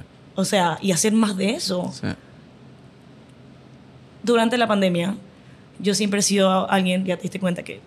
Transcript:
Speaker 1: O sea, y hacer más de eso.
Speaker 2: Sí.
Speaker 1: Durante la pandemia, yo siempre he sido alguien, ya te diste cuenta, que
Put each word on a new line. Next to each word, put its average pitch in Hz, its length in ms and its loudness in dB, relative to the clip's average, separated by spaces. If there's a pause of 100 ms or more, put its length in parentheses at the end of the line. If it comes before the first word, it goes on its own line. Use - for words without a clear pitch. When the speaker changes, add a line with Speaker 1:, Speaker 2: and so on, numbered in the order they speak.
(340)
Speaker 1:
O 196 100 -2
sea, 175 360 2
y 196 120 0
hacer 208 200 2
más 214 240 2
de 190 140 0
eso. 190 500 -4
Speaker 2:
Sí. - 60 -6 (2250)
Speaker 1:
Durante 233 340 2
la 240 120 2
pandemia, 190 480 0 (640)
yo 202 140 0
siempre 202 260 0
he - 20 0
sido 190 480 2
alguien, 190 340 2
ya 180 120 -2
te - 60 -10
diste 190 180 -8
cuenta, 180 240 -2
que - 220 -14